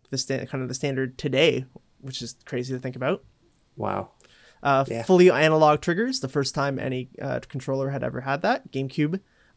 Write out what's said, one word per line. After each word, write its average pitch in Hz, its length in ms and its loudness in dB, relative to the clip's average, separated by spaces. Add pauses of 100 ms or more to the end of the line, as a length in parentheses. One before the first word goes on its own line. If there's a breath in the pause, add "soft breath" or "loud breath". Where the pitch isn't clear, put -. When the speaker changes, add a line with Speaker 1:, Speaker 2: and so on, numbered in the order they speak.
(100)
Speaker 1:
the 139 60 -6
sta-, - 300 -4
kind 131 160 -6
of 127 60 -6
the 127 60 -8
standard 131 440 -4
today, 131 460 2 (360)
which 135 220 -12
is 117 220 -12
crazy 127 280 -6
to 127 60 -6
think 127 160 -8
about. 127 300 -4 (520)
Speaker 2:
Wow. 98 340 -4 (520 soft breath)
Speaker 1:
Uh, 139 240 2
Speaker 2:
Yeah. 117 160 -6
Speaker 1:
fully 180 260 8
analog 151 520 6
triggers, 226 400 -2
the 131 80 -6
first 139 260 -2
time 139 240 -2
any, 127 300 -6 (120)
uh, 127 280 -4
controller 135 420 -4
had 143 140 -4
ever 127 160 -6
had 135 220 -4
that. - 280 -2
GameCube, 147 480 -2 (380 soft breath)